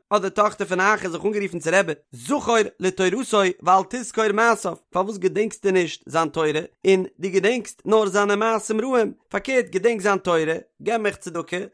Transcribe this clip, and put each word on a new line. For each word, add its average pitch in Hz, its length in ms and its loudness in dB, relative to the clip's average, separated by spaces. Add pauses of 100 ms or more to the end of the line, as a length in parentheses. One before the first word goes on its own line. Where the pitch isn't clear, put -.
(100)
האט 202 120 2
די 185 80 -4
טאכטער 208 360 0
פון 180 140 -2
אכר 196 300 2
זיך 160 140 -8
אנגערופן 202 340 -4
צו 160 140 -4
רבי, 180 200 2 (200)
זכור 170 440 -2 (240)
לתורתו, 190 640 0 (200)
ואל 185 260 4
תזכור 220 440 -2
מעשיו. 220 440 0 (140)
פאר 185 140 0
וואס 202 140 -8
געדענקסט 185 480 -2
דו 190 60 2
נישט 175 340 0
זיין 156 220 0
תורה? 156 200 -2 (360)
אין 185 220 4 (140)
די 190 80 -4
געדענקסט 196 560 0
נאר 214 220 4
זיינע 202 300 2
מעשים 220 440 -2
רעים. 247 320 0 (160)
פארקערט, 233 420 -2
געדענק 196 300 0
זיין 196 180 2
תורה, 165 360 0 (280)
גיב 226 140 -2
מיר 208 180 -2
צדקה, 170 420 -8 (180)